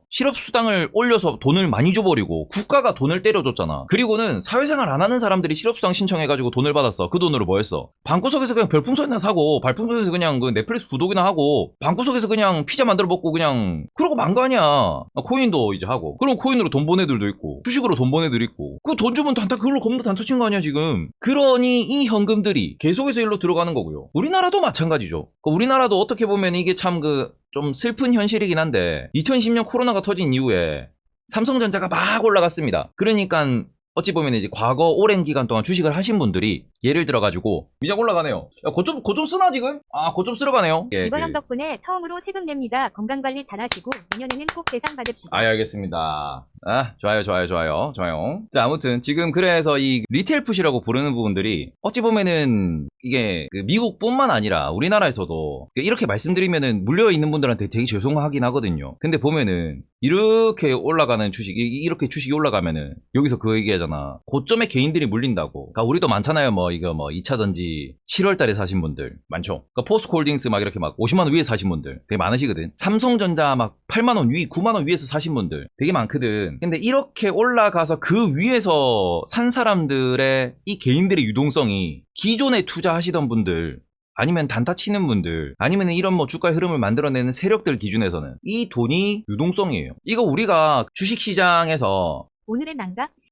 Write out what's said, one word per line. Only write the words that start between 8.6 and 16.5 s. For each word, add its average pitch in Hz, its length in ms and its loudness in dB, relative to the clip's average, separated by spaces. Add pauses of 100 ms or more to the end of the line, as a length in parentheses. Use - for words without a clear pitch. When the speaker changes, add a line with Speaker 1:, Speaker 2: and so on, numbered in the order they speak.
Speaker 1:
별풍선이나 247 520 0
사고, 165 420 2
발풍선에서 214 500 0
그냥 160 280 0
그 127 100 0
넷플릭스 120 380 -2
구독이나 175 360 0
하고, 147 560 2
방구석에서 226 480 0
그냥 190 380 2
피자 - 180 0
만들어 202 240 2
먹고 175 240 -2
그냥 120 600 0
그러고 311 220 0
만 180 180 0
거 247 100 4
아니야. 254 180 2
아, 113 420 4 (200)
코인도 175 500 2
이제 90 120 -6
하고. 90 320 -4
그럼 262 200 2
코인으로 247 320 2